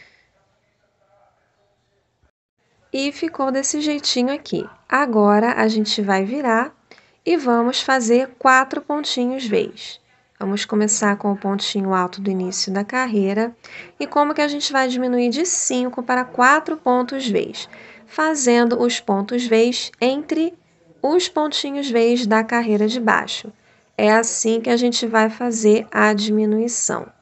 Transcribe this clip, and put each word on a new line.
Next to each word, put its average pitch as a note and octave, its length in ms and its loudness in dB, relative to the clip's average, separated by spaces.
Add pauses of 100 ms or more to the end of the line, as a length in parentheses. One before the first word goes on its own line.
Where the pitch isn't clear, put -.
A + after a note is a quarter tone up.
(3000)
E C#4 200 -2
ficou C#4 400 -4
desse C#4 280 -2
jeitinho C#4+ 540 0
aqui. - 340 -6 (200)
Agora, A3 640 4
a A3 160 2
gente G#3+ 340 0
vai F#3+ 220 0
virar A#3 500 -2 (540)
e F4 80 2
vamos A#3+ 460 0
fazer B3+ 560 2
quatro C4+ 420 4
pontinhos C4 640 -4
Vs. - 540 -4 (380)
Vamos G3+ 260 -4
começar G#3 540 0
com G3+ 120 -2
o G3 60 0
pontinho G3 560 -4
alto F#3 300 -2
do G3 80 -2
início F#3 420 -4
da G3+ 100 -2
carreira. A3 720 -2 (460)
E C#4+ 60 -4
como D4 260 0
que D4+ 80 -2
a D4 80 2
gente D4 240 -6
vai C4 160 2
diminuir B3 400 0
de C#4 160 -2
cinco B3 580 -2
para B3 220 0
quatro D4+ 540 2
pontos B3+ 500 -2
Vs? - 400 -4 (380)
Fazendo A#3+ 760 2
os A#3+ 180 0
pontos G#3 480 -2
Vs A3+ 540 2
entre D4+ 540 -2 (480)
os E4+ 260 2
pontinhos C#4+ 600 -4
Vs A#3 360 2
da A3 160 2
carreira A3 460 0
de B3 100 -2
baixo. G#3+ 540 -2 (420)
É G#3+ 160 2
assim A3+ 480 2
que A#3 120 -4
a A#3+ 60 4
gente A#3+ 300 0
vai A3 220 2
fazer A3 600 2
a G#3+ 240 2
diminuição. G#3+ 920 0 (160)